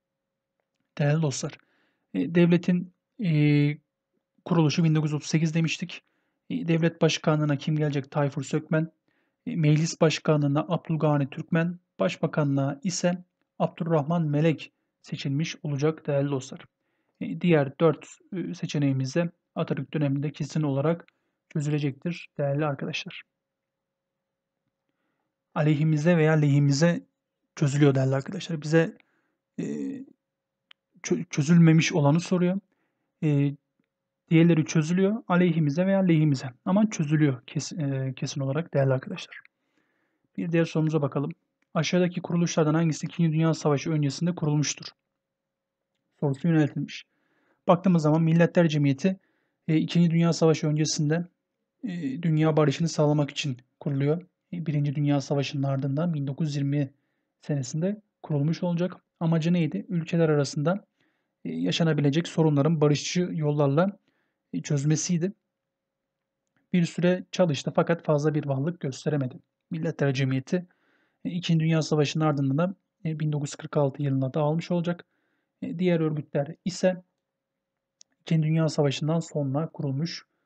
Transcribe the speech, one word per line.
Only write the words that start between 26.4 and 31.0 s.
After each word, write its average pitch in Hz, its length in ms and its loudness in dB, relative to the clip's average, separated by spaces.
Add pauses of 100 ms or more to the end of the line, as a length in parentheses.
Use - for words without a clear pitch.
çözülüyor 143 400 4
değerli 135 200 0
arkadaşlar. 165 460 -6
Bize, 160 360 0 (640)
e, - 40 -6 (1400)